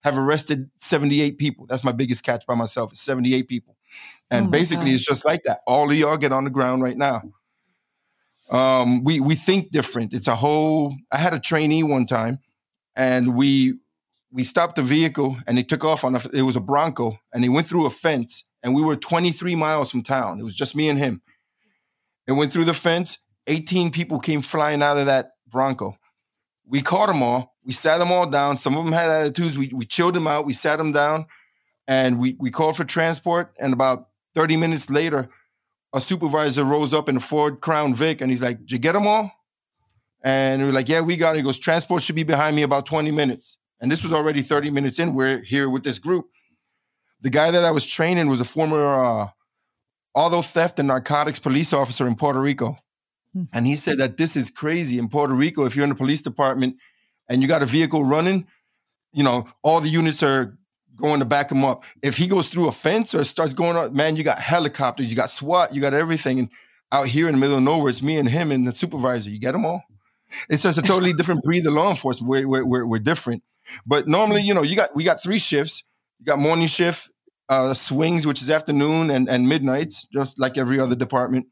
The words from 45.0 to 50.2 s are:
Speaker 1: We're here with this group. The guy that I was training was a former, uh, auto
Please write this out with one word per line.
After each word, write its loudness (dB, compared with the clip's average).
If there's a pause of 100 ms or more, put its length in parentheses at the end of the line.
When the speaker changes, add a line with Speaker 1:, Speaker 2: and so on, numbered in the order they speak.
Speaker 1:
We're 0
here -2
with -4
this -4
group. -2 (960)
The -2
guy 2
that 4
I 4
was 0
training 0
was 0
a -2
former, 0
uh, 0 (840)
auto 4